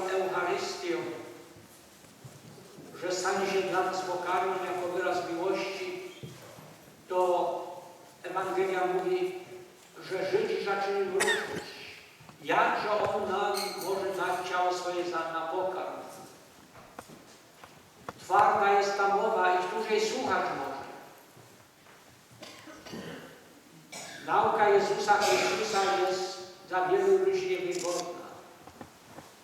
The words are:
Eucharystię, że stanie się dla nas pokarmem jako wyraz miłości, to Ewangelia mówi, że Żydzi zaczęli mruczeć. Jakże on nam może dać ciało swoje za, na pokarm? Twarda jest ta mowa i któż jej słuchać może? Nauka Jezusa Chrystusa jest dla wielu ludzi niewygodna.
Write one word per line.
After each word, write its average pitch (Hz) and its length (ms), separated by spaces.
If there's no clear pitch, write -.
Eucharystię, 359 840
że 180 100
stanie 190 400
się 190 100
dla 185 220
nas 180 180
pokarmem 180 640
jako 359 220
wyraz 180 300
miłości, 190 720
to 175 760
Ewangelia 185 600
mówi, 359 500
że 185 220
Żydzi 196 340
zaczęli 392 400
mruczeć. 415 580
Jakże 165 480
on 202 400
nam 202 200
może 190 200
dać 175 320
ciało 180 240
swoje 175 360
za, 170 80
na 165 340
pokarm? 185 420
Twarda 392 520
jest 202 260
ta 196 180
mowa 185 400
i - 20
któż 214 340
jej 214 180
słuchać 196 360
może? - 240
Nauka 202 440
Jezusa - 440
Chrystusa 392 640
jest 370 460
dla 370 200
wielu 359 280
ludzi 185 320
niewygodna. 175 720